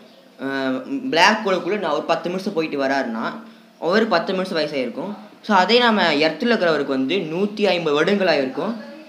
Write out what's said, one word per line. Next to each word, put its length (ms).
அஹ், 640
black 380
ஹோலுக்குள்ள 320
நான் 120
ஒரு 120
பத்து 260
நிமிஷம் 240
போயிட்டு 300
வராருன்னா, 500
அவருக்கு 360
பத்து 180
நிமிஷம் 240
வயசாயிருக்கும். 580
So, 160
அதே 220
நம்ம 340
எர்த்தில் 400
இருக்கிறவருக்கு 320
வந்து 320
நூத்தி 460
ஐம்பது 320
வருடங்கள் 320
ஆயிருக்கும். 480